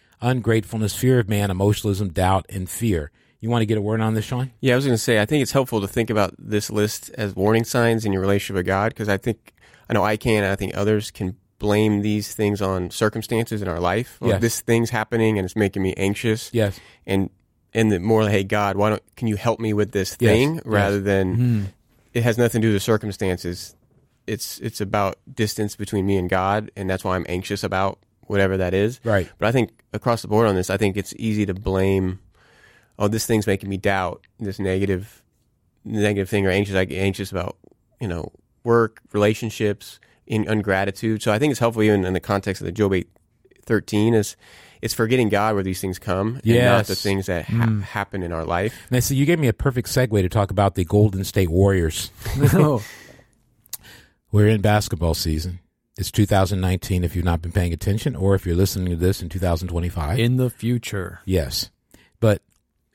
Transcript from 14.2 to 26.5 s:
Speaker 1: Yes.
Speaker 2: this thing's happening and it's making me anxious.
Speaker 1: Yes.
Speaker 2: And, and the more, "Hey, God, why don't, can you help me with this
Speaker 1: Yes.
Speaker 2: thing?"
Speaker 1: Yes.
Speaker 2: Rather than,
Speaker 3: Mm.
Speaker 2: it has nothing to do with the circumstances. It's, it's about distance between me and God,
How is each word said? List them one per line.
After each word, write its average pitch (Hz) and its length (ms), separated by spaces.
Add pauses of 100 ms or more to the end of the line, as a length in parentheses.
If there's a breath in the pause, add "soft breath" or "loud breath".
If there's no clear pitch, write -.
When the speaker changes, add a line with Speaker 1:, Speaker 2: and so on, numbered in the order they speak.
Speaker 1:
Yes. 95 80
Speaker 2:
this 113 200
thing's 117 280
happening 110 480
and 95 80
it's 90 100
making 98 280
me 95 120
anxious. 104 580
Speaker 1:
Yes. 107 260 (260 loud breath)
Speaker 2:
And, 98 240 (440)
and 110 180
the 95 80
more, 110 300
"Hey, 101 140
God, 101 320
why 101 140
don't, 107 120 (140)
can 120 120
you 107 100
help 117 220
me 110 140
with 104 180
this 95 280
Speaker 1:
Yes. 113 120
Speaker 2:
thing?" 135 240
Speaker 1:
Yes. - 100
Speaker 2:
Rather 101 340
than, 98 380
Speaker 3:
Mm. 117 280 (480)
Speaker 2:
it 120 100
has 117 140
nothing 120 240
to 110 60
do 110 60
with 98 80
the - 40
circumstances. 95 880 (520)
It's, - 320
it's - 220
about 98 360 (160)
distance 107 420
between 98 300
me 98 120
and 90 120
God, 98 460